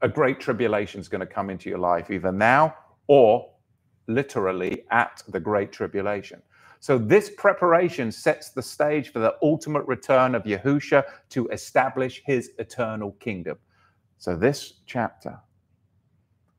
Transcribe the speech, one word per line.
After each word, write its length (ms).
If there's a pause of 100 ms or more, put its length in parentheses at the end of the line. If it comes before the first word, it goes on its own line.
a 80
great 320
tribulation 600
is 80
gonna 180
come 240
into 180
your 100
life, 320
either 220
now 420 (320)
or 460 (560)
literally 840
at 380
the 100
great 320
tribulation. 720 (380)
So 180
this 380
preparation 720
sets 400
the 120
stage 500
for 60
the 240
ultimate 440
return 480
of 100
Yahusha 600 (260)
to 180
establish 760
his 340
eternal 540
kingdom. 460 (600)
So 180
this 500
chapter, 520 (1200)